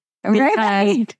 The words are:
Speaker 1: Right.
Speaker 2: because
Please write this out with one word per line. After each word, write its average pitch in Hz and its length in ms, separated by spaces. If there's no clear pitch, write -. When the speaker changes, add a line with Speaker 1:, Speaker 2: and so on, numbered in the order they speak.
Speaker 1:
Right. 262 320
Speaker 2:
because 208 500